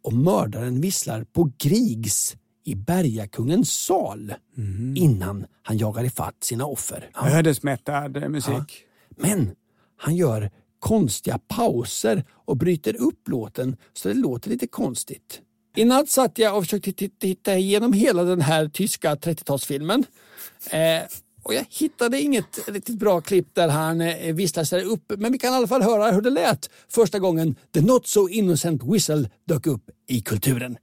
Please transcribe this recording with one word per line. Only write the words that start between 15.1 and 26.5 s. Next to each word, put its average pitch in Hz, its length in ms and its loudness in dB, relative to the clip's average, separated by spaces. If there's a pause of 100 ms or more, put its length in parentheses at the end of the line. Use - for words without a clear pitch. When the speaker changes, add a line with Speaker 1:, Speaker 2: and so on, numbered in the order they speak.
Speaker 1:
I 214 80 4
natt 262 240 4
satt 254 300 2
jag 214 180 4
och 202 80 2
försökte 196 280 -4
titt-, - 260 -8
titta 190 380 -2
igenom 202 360 2
hela 202 320 4
den 180 160 2
här 156 280 2
tyska 160 480 -2
trettiotalsfilmen. 156 880 -2 (680)
Eh, 160 80 -2 (640)
och 214 120 -4
jag 269 160 -2
hittade 269 500 0
inget 269 480 -2
riktigt 208 300 -8
bra 190 220 4
klipp 180 340 0
där 175 140 4
han, 160 320 0
eh, 165 340 -2
visslar 170 300 0
sig 180 200 0
upp. 214 340 -4
Men 226 140 0
vi 262 60 0
kan 247 140 0
i 262 40 2
alla 240 120 2
fall 196 140 2
höra 214 300 4
hur 196 100 4
det 247 80 2
lät 170 400 0 (180)